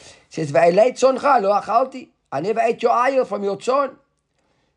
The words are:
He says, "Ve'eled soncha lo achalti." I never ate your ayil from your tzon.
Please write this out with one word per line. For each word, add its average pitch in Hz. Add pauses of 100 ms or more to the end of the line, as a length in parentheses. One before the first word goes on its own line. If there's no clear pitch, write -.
(280)
He -
says, 151
"Ve'eled 175
soncha 254
lo 196 (100)
achalti." 254 (200)
I 135
never 214
ate 226
your 233
ayil 254
from 202
your 196
tzon. 269 (800)